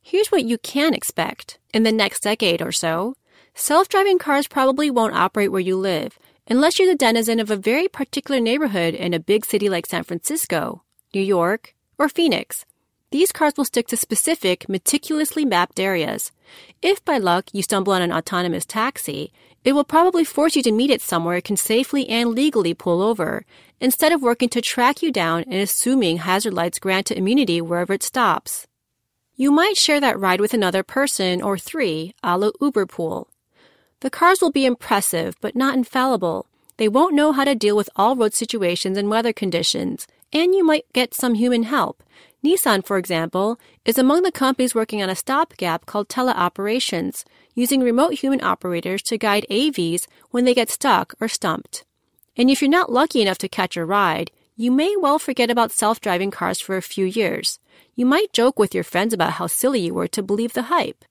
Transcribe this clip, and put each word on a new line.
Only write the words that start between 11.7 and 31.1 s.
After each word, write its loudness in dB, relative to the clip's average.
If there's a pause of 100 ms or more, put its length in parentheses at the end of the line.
or 2
Phoenix. -2 (440)
These 2
cars 0
will 0
stick -2
to -4
specific, -2
meticulously -2
mapped 0
areas. -4 (500)
If 0
by 0
luck 0
you -4
stumble 0
on 2
an 0
autonomous -2
taxi, -6 (320)
it 4
will 4
probably 4
force 0
you 2
to 4
meet 2
it 2
somewhere -2
it -4
can -4
safely 0
and 0
legally 0
pull 0
over, -2 (360)
instead 2
of 0
working 2
to -2
track 0
you 0
down 0
and -10
assuming 0
hazard -2
lights -2
grant -2
it -4
immunity 2
wherever -2
it -2
stops. -2 (680)
You 2
might 4
share 2
that 0
ride 0
with 0
another 0
person -2